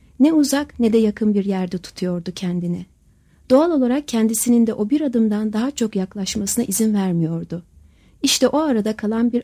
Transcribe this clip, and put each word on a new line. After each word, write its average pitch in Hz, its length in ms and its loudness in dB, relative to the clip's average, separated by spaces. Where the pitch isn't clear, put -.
Ne 302 120 6
uzak 285 480 0
ne 226 120 4
de 226 60 4
yakın 214 360 2
bir 196 100 2
yerde 185 340 -4
tutuyordu 175 560 -6
kendini. 175 520 -4
Doğal 302 200 4
olarak 277 380 0
kendisinin 226 580 2
de 220 80 -4
o 208 160 -4
bir 294 100 2
adımdan 220 520 0
daha 226 180 -2
çok 220 260 -4
yaklaşmasına 196 680 -4
izin 214 300 0
vermiyordu. 170 680 -2
İşte 269 260 2
o 285 100 0
arada 220 380 0
kalan 226 360 -2
bir 240 120 0